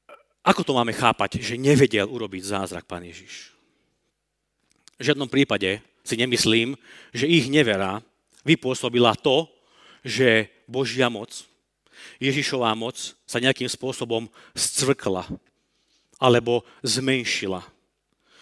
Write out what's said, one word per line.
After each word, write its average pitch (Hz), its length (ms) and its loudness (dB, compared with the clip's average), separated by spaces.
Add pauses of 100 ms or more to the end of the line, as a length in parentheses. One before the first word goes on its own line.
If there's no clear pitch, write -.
(420)
ako - 240 2
to 143 80 -2
máme 120 240 0
chápať, 113 480 0
že 123 160 -6
nevedel 123 480 4
urobiť 101 320 -10
zázrak 95 480 -8
Pán 90 160 -12
Ježiš? 87 480 -20 (1400)
V 123 80 -10
žiadnom 139 240 -2
prípade 101 480 0 (240)
si - 160 -4
nemyslím, 117 560 2 (400)
že 135 160 -2
ich 160 240 6
nevera 104 480 2 (400)
vypôsobila 123 720 2
to, 147 320 0 (560)
že 113 480 2 (160)
Božia 123 400 -2
moc, 113 400 -8 (720)
Ježišová 131 560 -2
moc 113 240 -8 (320)
sa - 80 -6
nejakým 127 320 0
spôsobom 117 560 -6 (320)
scvrkla 104 720 -2 (880)
alebo 120 480 4 (160)
zmenšila. 120 800 -2 (800)